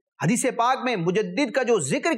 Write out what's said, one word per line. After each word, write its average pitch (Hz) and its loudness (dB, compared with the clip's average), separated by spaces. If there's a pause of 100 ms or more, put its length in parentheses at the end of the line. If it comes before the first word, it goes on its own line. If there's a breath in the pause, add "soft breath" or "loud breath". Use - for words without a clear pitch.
(240)
حدیث 220 2 (120)
پاک 254 2
میں 247 0
مجدد 185 0
کا 262 0
جو 233 2
ذکر 240 -2